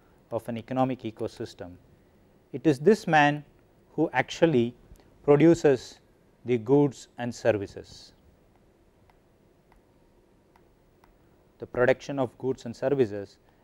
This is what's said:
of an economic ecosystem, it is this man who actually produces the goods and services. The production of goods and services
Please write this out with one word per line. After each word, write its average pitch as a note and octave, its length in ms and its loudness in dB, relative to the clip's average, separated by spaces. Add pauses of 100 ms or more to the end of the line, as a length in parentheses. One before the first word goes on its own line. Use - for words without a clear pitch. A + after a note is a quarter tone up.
(320)
of A#2 160 -8
an A#2 100 -10
economic B2+ 440 -4
ecosystem, G#2+ 680 -12 (840)
it C#3+ 140 -6
is C3+ 120 2
this G3+ 280 2
man D3 360 2 (500)
who D#3 200 -2
actually B2+ 640 0 (480)
produces D3 760 4 (460)
the B2 120 0
goods C3+ 500 0 (100)
and A#2+ 160 -8
services. - 800 -6 (3500)
The A#2 80 -16
production B2+ 540 0
of C3 180 -6
goods C3 280 -8
and A#2 100 -12
services A2+ 640 -2 (260)